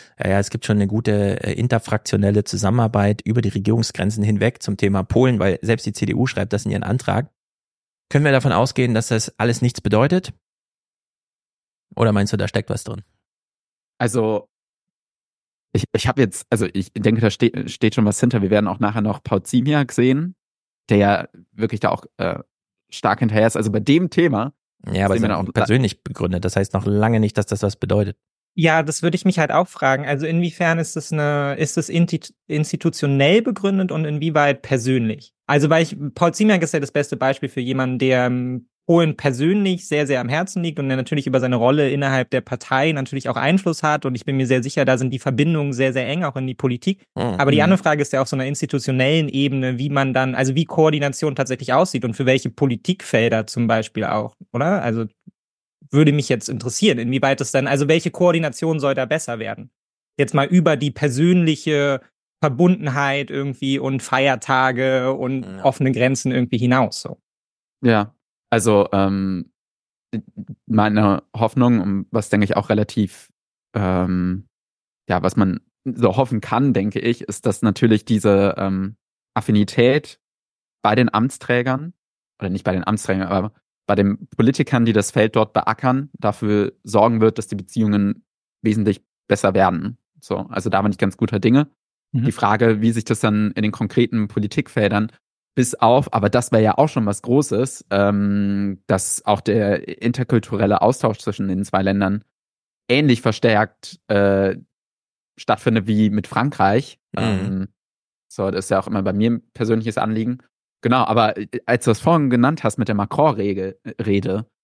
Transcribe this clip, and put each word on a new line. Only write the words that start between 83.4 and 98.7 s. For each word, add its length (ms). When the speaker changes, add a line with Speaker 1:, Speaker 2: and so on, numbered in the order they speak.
Speaker 2:
bei 80
den 340
Politikern, 580
die 80
das 160
Feld 260
dort 160
beackern, 640
dafür 580
sorgen 360
wird, 160
dass 120
die 80
Beziehungen 680
wesentlich 420
besser 240
werden. 460
So, 180
also 220
da 100
bin 100
ich 60
ganz 220
guter 200
Dinge. 300
Speaker 3:
Mhm. 120
Speaker 2:
Die 80
Frage, 480
wie 120
sich 120
das 160
dann 300
in 120
den 100
konkreten 540
Politikfeldern 840
bis 200
auf, 400
aber 160
das 220
wäre 100
ja 160
auch 100
schon 160
was 180
Großes, 680
ähm, 960